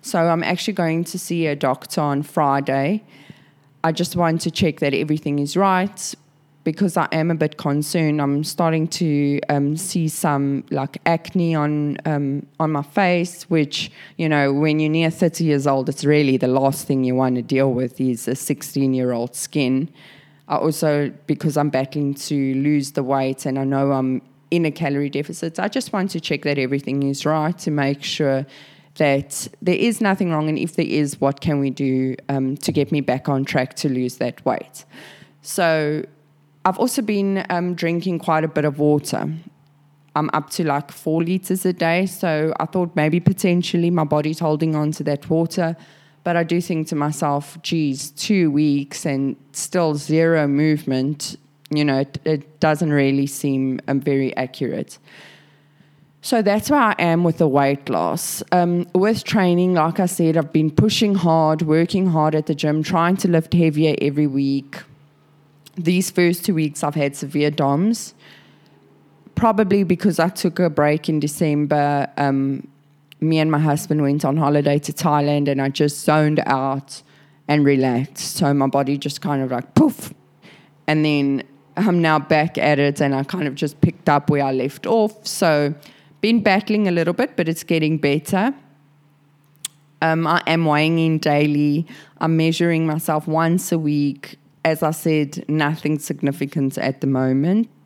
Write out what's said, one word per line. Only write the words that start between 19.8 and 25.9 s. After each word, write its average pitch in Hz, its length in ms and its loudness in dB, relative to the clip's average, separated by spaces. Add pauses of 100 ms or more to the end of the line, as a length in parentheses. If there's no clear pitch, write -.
I 143 80 -2
also, 147 520 0 (160)
because 147 300 -2
I'm 147 140 0
battling 139 460 -2
to 135 400 -4
lose 143 360 0
the 143 120 -4
weight 131 420 -2
and 135 120 -2
I 135 60 -2
know 139 300 0
I'm 131 280 -2 (300)
in 170 140 2
a 151 60 0
calorie 143 380 -2
deficit, 160 500 -6
I 202 100 -2
just - 240 -6